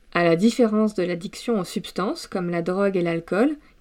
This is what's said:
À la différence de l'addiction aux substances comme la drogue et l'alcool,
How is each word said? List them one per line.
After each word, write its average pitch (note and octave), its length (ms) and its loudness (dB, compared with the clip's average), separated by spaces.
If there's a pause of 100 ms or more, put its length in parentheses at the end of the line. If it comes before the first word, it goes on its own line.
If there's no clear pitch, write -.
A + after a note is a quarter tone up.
(140)
À F3 120 2
la E3 100 6
différence G#3+ 600 4
de F3+ 80 -2
l'addiction F3+ 540 -4
aux F3+ 60 -2
substances F#3 640 -6
comme F3+ 220 -4
la E3+ 120 -2
drogue F#3+ 360 0
et F3 60 0
l'alcool, F3 520 0 (260)